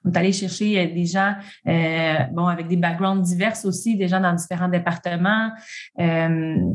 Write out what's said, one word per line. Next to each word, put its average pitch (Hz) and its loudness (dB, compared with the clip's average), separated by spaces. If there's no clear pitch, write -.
On 180 2
est 175 2
allé 185 4
chercher, 196 0
euh, 175 2
des 175 0
gens, 196 0
euh, 160 0
bon, 170 0
avec 170 -2
des 175 0
backgrounds 180 0
divers 196 0
aussi, 208 0
des 190 0
gens 190 2
dans 180 2
différents 175 -2
départements. 175 0
Euh, 165 2